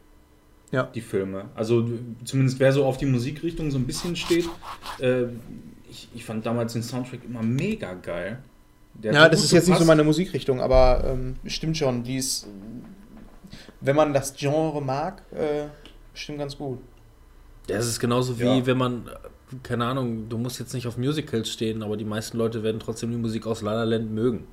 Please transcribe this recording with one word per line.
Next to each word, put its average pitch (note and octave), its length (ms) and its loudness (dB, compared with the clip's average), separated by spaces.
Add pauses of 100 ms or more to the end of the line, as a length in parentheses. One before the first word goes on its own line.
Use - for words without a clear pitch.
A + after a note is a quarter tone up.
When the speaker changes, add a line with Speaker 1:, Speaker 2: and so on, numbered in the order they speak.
(720)
Speaker 1:
Ja. C3 140 0 (100)
Speaker 2:
Die A2 80 -6
Filme. F#2+ 420 -4 (100)
Also A#2 320 2 (380)
zumindest C3 340 0
wer C3+ 140 6
so C#3 140 4
auf C3 100 0
die - 80 -4
Musikrichtung D3+ 680 -2
so C#3 60 -2
ein B2+ 100 0
bisschen E3+ 300 -4
steht, E3+ 320 0 (520)
äh, B2+ 240 2 (680)
ich, - 240 -18
ich A#2 100 -14
fand A2+ 220 -6
damals A#2 260 -2
den A2+ 100 -2
Soundtrack B2+ 460 -8
immer A#2 140 -6
mega C3 500 -2
geil. F2+ 460 -8 (560)
Der G#2+ 180 -2
Speaker 1:
Ja, D3 120 8
Speaker 2:
hat E3 100 10
Speaker 1:
das - 60 4
Speaker 2:
gut - 40 2
Speaker 1:
ist - 80 2
jetzt E3+ 160 8
nicht F3+ 80 8
so D#3 40 4
Speaker 2:
gepasst. E3 80 8
Speaker 1:
meine D#3 160 8
Musikrichtung, D3+ 580 0
aber, B2+ 440 6
ähm, B2+ 380 -2
stimmt D#3 320 -4
schon, B2+ 260 0
die B2+ 140 -4
ist, - 300 -4 (1400)
wenn C3+ 120 2
man D3 200 6
das C3 200 0
Genre D3 460 0
mag, C#3+ 400 -4 (120)
äh, D3 320 -2 (500)
stimmt D3 240 -10
ganz C#3 180 -8
gut. C3 220 -8 (880)
Speaker 3:
Ja, G2 80 -2
das A#2 100 0
ist A2+ 140 -4
genauso B2 400 0
wie, A#2+ 40 0
Speaker 2:
Ja. B2+ 220 4
Speaker 3:
wenn B2+ 120 4
man, B2 240 -2 (600)
keine A#2+ 220 -2
Ahnung, A#2 460 -4
du A#2 80 -4
musst B2 200 -6
jetzt A#2+ 140 -10
nicht B2 140 -6
auf A#2 100 -6
Musicals B2+ 540 -2
stehen, A2 320 -4
aber G#2 160 -4
die A2 80 -6
meisten A2 320 -4
Leute A2+ 240 0
werden A2 180 -2
trotzdem A2+ 300 -6
die A#2+ 80 -4
Musik A2+ 280 -4
aus A2+ 140 -4
La G#2 140 -2
La A#2 100 0
Land A2+ 260 0
mögen. A2 420 -2